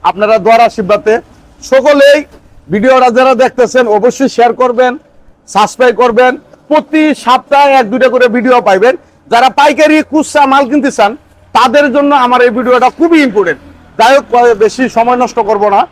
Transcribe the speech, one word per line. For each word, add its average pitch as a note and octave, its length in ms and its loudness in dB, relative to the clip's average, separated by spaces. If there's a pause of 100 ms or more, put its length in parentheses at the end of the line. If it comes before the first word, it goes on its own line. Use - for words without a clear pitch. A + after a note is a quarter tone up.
আপনারা G#3 260 -2 (100)
দোয়ার A3+ 220 4
আশীর্বাদে G#3 480 -2 (560)
সকলেই C#4+ 460 2 (560)
ভিডিওটা B3+ 440 2
যারা C4 160 2 (100)
দেখতেছেন B3 420 0 (120)
অবশ্যই A#3+ 380 -2
শেয়ার A#3 160 2 (100)
করবেন, B3+ 300 -2 (580)
সাবস্ক্রাইব A3 520 0
করবেন। B3 300 0 (380)
প্রতি D#4 340 -2 (220)
সপ্তাহে C#4 540 0
এক A#3+ 120 0
দুইটা B3+ 220 0
করে B3+ 120 0 (100)
ভিডিও B3 220 0 (100)
পাইবেন। G3+ 260 0 (380)
যারা A#3+ 160 2 (120)
পাইকারি D4+ 380 2 (120)
খুচরা D4 420 -2
মাল C#4 180 2
কিনতে C4+ 280 -2
চান G#3 140 0 (420)
তাদের B3+ 320 2 (100)
জন্য C#4+ 160 0 (140)
আমার B3 200 0
এই B3 120 0
ভিডিওটা B3 400 0
খুবই E4 300 2
ইম্পর্টেন্ট। F#3 320 -4 (380)
যাই A#3 180 2
হোক, C#4 100 0 (380)
বেশি B3 200 -2 (120)
সময় A#3+ 280 0
নষ্ট A#3 140 -6 (120)
করব G#3 140 -2 (120)
না A3 60 2 (100)